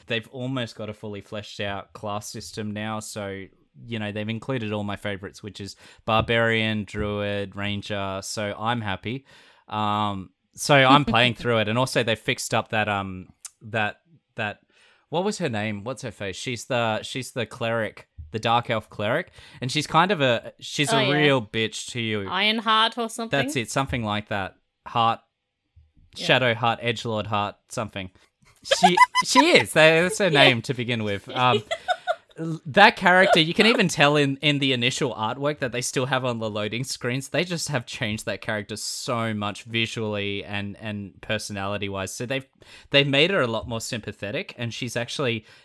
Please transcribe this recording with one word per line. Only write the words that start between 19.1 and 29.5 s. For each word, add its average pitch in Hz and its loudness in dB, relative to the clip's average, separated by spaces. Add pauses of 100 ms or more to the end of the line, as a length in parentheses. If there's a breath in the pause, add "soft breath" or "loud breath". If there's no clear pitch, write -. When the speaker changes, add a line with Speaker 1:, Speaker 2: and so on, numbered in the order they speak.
Speaker 1:
and 135 -4
she's 151 0
kind 175 2
of 165 0
a, 117 2
she's - -2
Speaker 2:
Oh, - 4
Speaker 1:
a 131 4
Speaker 2:
yeah. 131 2
Speaker 1:
real 147 6
bitch 110 -4
to 123 -6
you. 107 -2
Speaker 2:
Ironheart 220 0
or 233 -4
something? 226 -4
Speaker 1:
That's 269 -2
it, 113 -2
something 135 -2
like 104 -4
that. 98 -4 (320)
Heart, 113 2 (1000)
Speaker 2:
Yeah. - -8
Speaker 1:
Shadow 127 4
Heart, 113 0
Edgelord 110 -4
Heart, 104 -2 (140)
something. 98 -8 (680 soft breath)
She, - 4 (140)
<laughs> 1017 2
she - 4 (180)